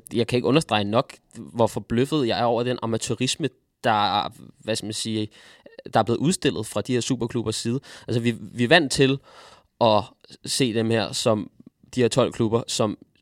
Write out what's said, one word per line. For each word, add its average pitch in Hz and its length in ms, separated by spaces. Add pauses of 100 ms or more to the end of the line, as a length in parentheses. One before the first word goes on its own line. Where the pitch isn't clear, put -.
(140)
jeg 113 120
kan 123 100
ikke - 120
understrege 113 360
nok, 110 280 (240)
hvor 107 300
forbløffet 123 600
jeg 101 140
er 120 40
over 120 180
den 123 200
amatørisme, 120 640 (360)
der, 104 480 (260)
hvad 110 180
skal 98 100
man 107 60
sige, 107 360 (640)
der 117 60
er - 40
blevet 117 140
udstillet 123 480
fra - 140
de 113 120
her 123 80
superklubbers 117 560
side. 120 240 (280)
Altså, 120 120
vi, 117 200
vi 110 240
er 117 40
vant 151 240
til 139 260 (600)
at 107 220 (420)
se 120 300
dem 113 160
her 107 220
som, 107 380 (440)
de 127 60
her 117 80
tolv 110 240
klubber, 117 340
som, 107 320 (240)